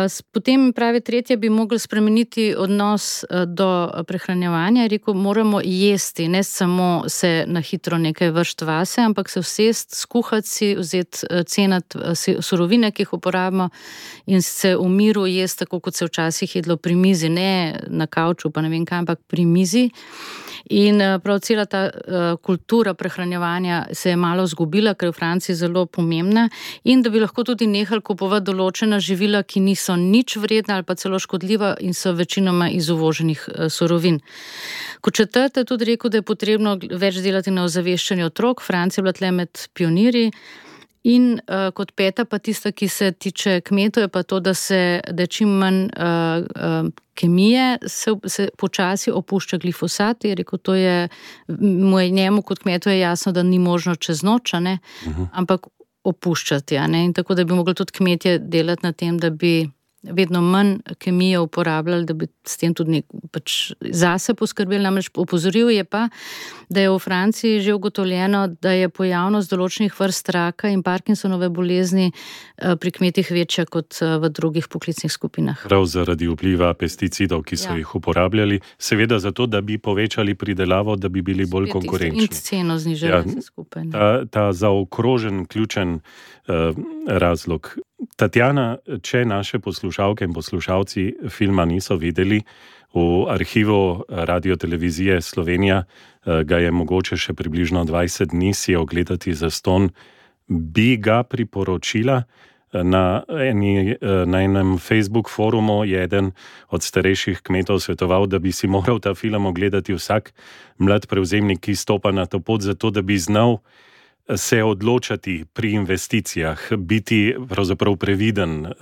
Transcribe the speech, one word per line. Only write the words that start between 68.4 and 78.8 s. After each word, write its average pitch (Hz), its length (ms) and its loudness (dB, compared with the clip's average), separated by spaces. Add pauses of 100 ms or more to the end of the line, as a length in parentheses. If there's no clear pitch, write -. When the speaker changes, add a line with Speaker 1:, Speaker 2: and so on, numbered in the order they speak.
Speaker 1:
da 185 160 0
je 185 160 2
pojavnost 185 640 0
določenih 185 420 0
vrst - 360 -2
raka 175 400 -2
in 196 140 0
Parkinsonove 185 680 0
bolezni, 180 640 2 (420)
eh, 175 220 0
pri 180 140 -4
kmetih 180 380 0
večja 175 360 0
kot, - 320 -6
eh, 160 200 0
v 160 140 0
drugih 156 380 -2
poklicnih - 420 -6
skupinah. - 500 -4
Speaker 2:
Prav 98 260 4
zaradi 85 420 0
vpliva 87 440 2
pesticidov, 85 680 -2
ki - 140 -6
so - 120 -6
Speaker 1:
Ja. 87 80 -2
Speaker 2:
jih 78 160 -6
uporabljali. 98 680 0 (160)
Seveda 110 420 0